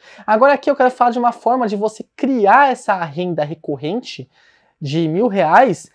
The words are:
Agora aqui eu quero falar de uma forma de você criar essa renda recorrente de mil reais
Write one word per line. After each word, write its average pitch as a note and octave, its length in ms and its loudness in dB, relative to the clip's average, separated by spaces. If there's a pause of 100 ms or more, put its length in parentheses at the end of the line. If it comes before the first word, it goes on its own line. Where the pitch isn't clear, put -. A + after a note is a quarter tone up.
(260)
Agora A#3+ 280 4
aqui C4+ 160 -2
eu C#4 40 -2
quero B3+ 160 2
falar B3 200 0
de A#3 80 -4
uma A#3+ 140 0
forma A#3+ 360 -2
de G#3 80 -4
você G#3+ 280 -6 (120)
criar B3 560 2
essa G#3+ 320 -4
renda D#3+ 400 -6
recorrente D3+ 840 -8 (520)
de D#3+ 260 -2
mil F#3 220 0
reais F#3+ 680 2